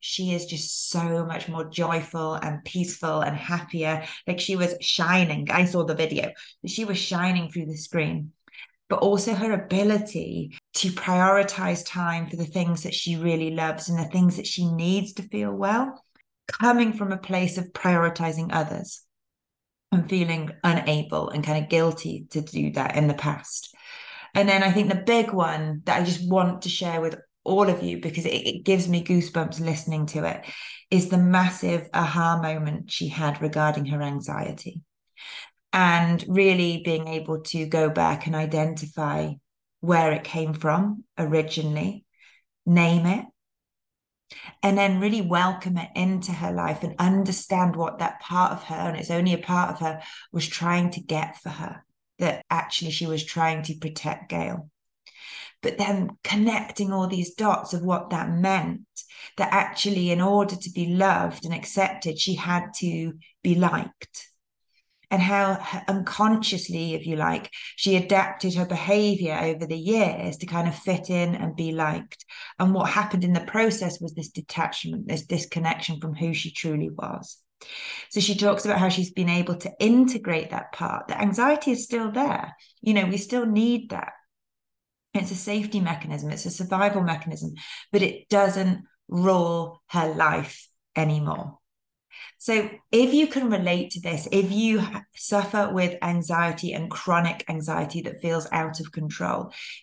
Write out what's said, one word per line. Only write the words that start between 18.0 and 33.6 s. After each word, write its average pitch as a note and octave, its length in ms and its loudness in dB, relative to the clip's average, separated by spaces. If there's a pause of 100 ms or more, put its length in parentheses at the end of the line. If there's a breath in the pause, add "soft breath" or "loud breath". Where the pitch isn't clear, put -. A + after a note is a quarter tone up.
others - 520 -4 (920)
and F3 160 4
feeling E3 420 0 (140)
unable D3+ 640 0
and D3 160 -2
kind D3+ 180 0
of D3+ 60 -6
guilty D#3+ 640 0
to D#3 100 -2
do D3+ 320 -4
that C3+ 240 -2
in D3+ 120 4
the C#3+ 60 2
past. - 600 -6 (600 loud breath)
And G3+ 140 4
then G3 140 6
I F#3+ 100 4
think G3+ 160 4
the F#3+ 60 2
big A3+ 400 2
one D#3 500 0
that F3 160 2
I F3+ 40 2
just F3+ 220 -2
want F3+ 360 4
to F3 80 -6
share E3+ 320 -2
with D#3+ 140 -2 (280)
all F#3+ 240 4
of F3+ 140 0
you, F3 180 -4
because E3 240 -4
it, - 220 -2
it - 180 -6
gives F#3 240 4
me F3 160 2
goosebumps E3 560 0
listening D#3 460 -2
to D3+ 180 -4
it, - 220 -4 (440 loud breath)
is F3+ 200 4
the F3+ 80 4
massive F3+ 760 4
aha E3 480 2
moment D#3 500 -4
she - 180 -4
had D3+ 340 -2
regarding D3+ 440 0